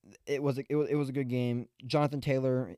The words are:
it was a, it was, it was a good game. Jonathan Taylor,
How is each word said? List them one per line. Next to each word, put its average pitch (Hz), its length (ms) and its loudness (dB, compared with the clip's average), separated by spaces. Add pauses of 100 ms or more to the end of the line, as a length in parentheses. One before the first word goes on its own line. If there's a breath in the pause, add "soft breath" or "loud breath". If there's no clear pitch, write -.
(260)
it 139 180 0
was 139 140 0
a, 139 120 -4
it 143 60 2
was, 151 140 2
it 143 60 2
was 143 140 0
a 135 40 -6
good 135 160 -2
game. 123 400 0 (160)
Jonathan 147 340 2
Taylor, 131 580 0